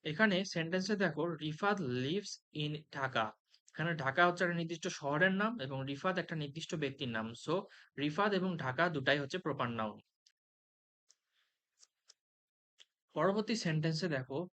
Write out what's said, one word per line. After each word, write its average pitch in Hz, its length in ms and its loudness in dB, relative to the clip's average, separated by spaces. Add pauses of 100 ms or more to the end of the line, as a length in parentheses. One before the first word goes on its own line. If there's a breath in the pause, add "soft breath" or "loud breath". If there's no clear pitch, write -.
এখানে 190 400 4
সেন্টেন্সে 185 520 0
দেখো, 170 380 0
"রিফাত 156 460 -2
lives 139 520 -2 (240)
in 151 260 -4 (100)
ঢাকা।" 127 320 0 (440 soft breath)
এখানে 165 280 -2
ঢাকা 156 300 4
হচ্ছে 175 180 2
একটা 175 120 0
নির্দিষ্ট 170 320 -4
শহরের 156 440 2
নাম 214 280 0
এবং 135 260 -4
রিফাত 175 320 -2
একটা 165 180 -4
নির্দিষ্ট 151 380 -6
ব্যক্তির 139 340 -2
নাম। 113 240 -4
So, 160 300 -2 (360 loud breath)
রিফাত 156 340 2
এবং 185 240 2
ঢাকা 147 320 2
দুটাই 143 300 2
হচ্ছে 143 200 -4
প্রপার 143 320 -2
নাউন। 110 280 -4 (3250)
পরবর্তী 202 400 2
সেন্টেন্সে 160 540 0
দেখো 139 500 -4